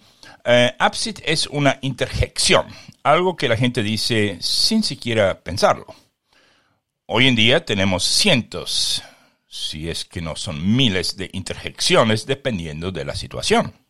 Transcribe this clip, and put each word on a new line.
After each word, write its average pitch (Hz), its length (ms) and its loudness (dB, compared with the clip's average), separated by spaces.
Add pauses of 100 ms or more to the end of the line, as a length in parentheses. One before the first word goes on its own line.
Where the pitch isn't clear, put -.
(460)
eh, 120 340 4
absit 208 440 -2
es 156 220 -2
una 143 360 0
interjección, - 840 0 (380)
algo 175 320 2
que 139 120 -2
la 117 80 2
gente 123 280 0
dice 104 580 0
sin - 400 0
siquiera - 580 0
pensarlo. - 460 0 (1200)
Hoy 123 220 4
en 127 80 4
día 113 280 4
tenemos 104 400 0
cientos, - 1000 0 (440)
si 80 420 -8
es - 160 -8
que - 160 -10
no 80 140 -8
son 87 400 -2
miles, 104 420 0
de 92 160 -8
interjecciones 110 920 0
dependiendo 90 680 -6
de 73 140 -8
la - 100 -8
situación. - 580 -2 (160)